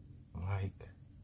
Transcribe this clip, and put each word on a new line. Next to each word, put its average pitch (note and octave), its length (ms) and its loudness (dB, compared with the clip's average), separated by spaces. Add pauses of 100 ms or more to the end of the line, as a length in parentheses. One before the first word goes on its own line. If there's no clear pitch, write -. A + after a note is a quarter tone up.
(340)
Like, F#2+ 540 4 (360)